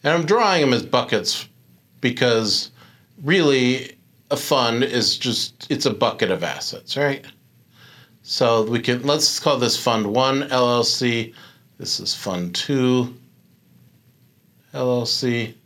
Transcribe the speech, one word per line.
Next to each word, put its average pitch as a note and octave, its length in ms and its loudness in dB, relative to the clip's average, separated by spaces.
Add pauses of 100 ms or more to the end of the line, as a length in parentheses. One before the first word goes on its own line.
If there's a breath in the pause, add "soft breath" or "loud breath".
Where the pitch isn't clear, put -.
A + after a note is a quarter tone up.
And D3 80 4
I'm E3+ 120 2
drawing G3 360 4
them C3+ 120 4
as A2+ 140 0
buckets A#2+ 640 0 (520)
because A2+ 720 0 (540 soft breath)
really C3+ 720 2 (320)
a - 60 0
fund B2 480 0
is - 340 0
just, - 500 -6
it's C3+ 160 -2
a B2+ 80 0
bucket G#2 380 0
of F2 140 -2
assets, - 520 -8
right? C#3 280 -2 (960 loud breath)
So A#2 480 2
we A#2+ 80 0
can, B2 240 -2
let's C#3+ 380 0
call D3 160 2
this A#2+ 200 0
Fund A2 300 0
One C3 380 0
L B2+ 260 2
L A#2+ 140 2
C. A#2 500 -2 (440 loud breath)
This - 200 -6
is - 160 -6
Fund F2+ 400 -6
Two B2+ 580 0 (1600)
L B2+ 280 0
L A#2 60 -4
C. A#2 600 -2